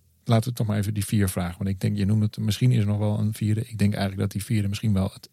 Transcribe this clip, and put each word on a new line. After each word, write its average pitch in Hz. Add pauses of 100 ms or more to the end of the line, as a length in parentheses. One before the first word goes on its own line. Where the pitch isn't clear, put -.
(240)
laten 113
we 120
toch 113
maar 104
even 104
die 101
vier 101
vragen. 90
Want 98
ik 98
denk, 104
je 98
noemt 107
het, 104
misschien 110
is 120
er 101
nog 104
wel 107
een 107
vierde. 107
Ik 110
denk 101
eigenlijk 98
dat 95
die 95
vierde 107
misschien 101
wel 95
het -